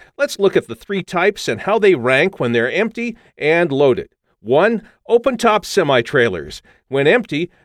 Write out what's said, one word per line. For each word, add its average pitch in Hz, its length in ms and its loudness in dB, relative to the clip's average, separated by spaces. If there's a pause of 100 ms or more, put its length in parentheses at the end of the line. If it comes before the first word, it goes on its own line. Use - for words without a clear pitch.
(160)
Let's 277 220 -4
look 196 180 0
at - 120 -2
the - 60 -12
three 196 280 -8
types 190 440 -4
and 117 140 -4
how 208 180 -2
they 196 160 4
rank 131 460 0
when 123 120 0
they're 117 200 0
empty 226 420 -4 (220)
and 160 340 0
loaded. 135 380 2 (320)
One, 170 480 0 (180)
open-top 233 600 0
semi-trailers. 120 960 0 (260)
When 139 180 0
empty, 175 440 0 (140)